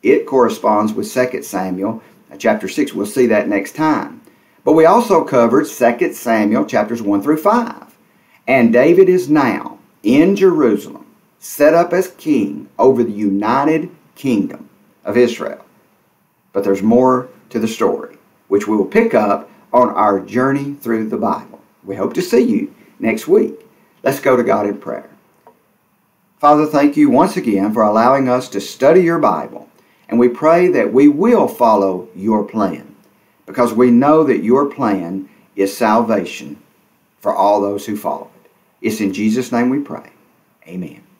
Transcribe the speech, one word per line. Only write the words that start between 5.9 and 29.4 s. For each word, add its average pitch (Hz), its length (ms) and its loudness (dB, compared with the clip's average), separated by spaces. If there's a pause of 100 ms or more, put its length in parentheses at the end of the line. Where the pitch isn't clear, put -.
Samuel 113 500 -2
chapters 117 360 -4
one 110 220 -2
through 151 160 0
five. 226 580 -4 (500)
And 120 260 2
David 170 360 6
is 180 220 0
now 135 480 -2 (240)
in 151 340 4
Jerusalem, 156 720 0 (320)
set - 340 2
up 170 200 2
as 185 160 -2
king - 600 -4 (100)
over 120 240 4
the 110 100 -2
united 113 800 -2 (240)
kingdom 110 540 -4 (360)
of 104 120 -4
Israel. 117 480 -2 (880)
But 101 120 -4
there's 98 180 0
more 123 460 2 (220)
to 117 80 -6
the 110 100 -4
story, - 480 -6 (320)
which 101 180 0
we 107 100 -2
will 98 80 0
pick 226 300 0
up 107 340 0 (240)
on 120 180 2
our 104 300 0
journey 139 540 -4
through 113 340 -6
the 113 80 -6
Bible. - 440 -6 (240)
We 98 100 -10
hope - 200 -6
to 185 80 -4
see - 200 2
you - 320 -2 (240)
next 113 300 -4
week. 220 260 2 (480)
Let's - 180 -4
go 131 160 2
to 120 60 0
God 107 240 0
in 101 120 -6
prayer. - 300 -12 (1300)
Father, 151 280 4
thank 147 300 0
you 147 120 4
once 160 280 2
again 104 360 -2
for 110 120 0
allowing 123 440 2
us 123 200 -2
to - 120 -8
study 160 420 2
your 165 160 0
Bible, 95 500 -4 (400)